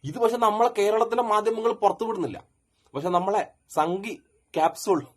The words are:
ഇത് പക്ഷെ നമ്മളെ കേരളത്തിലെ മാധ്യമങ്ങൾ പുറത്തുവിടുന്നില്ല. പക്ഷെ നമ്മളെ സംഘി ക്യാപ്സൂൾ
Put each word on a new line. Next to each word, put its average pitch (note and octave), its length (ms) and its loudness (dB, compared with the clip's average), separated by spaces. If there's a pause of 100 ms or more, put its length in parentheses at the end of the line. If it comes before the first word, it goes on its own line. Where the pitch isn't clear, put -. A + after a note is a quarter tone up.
ഇത് D3+ 140 -10
പക്ഷെ A#3 200 2
നമ്മളെ A3+ 400 2
കേരളത്തിലെ A3+ 460 2
മാധ്യമങ്ങൾ A3+ 480 0
പുറത്തുവിടുന്നില്ല. F#3 840 -4 (380)
പക്ഷെ D3+ 160 -4
നമ്മളെ F#3 420 0 (180)
സംഘി F3+ 520 -4 (320)
ക്യാപ്സൂൾ E3 520 0 (120)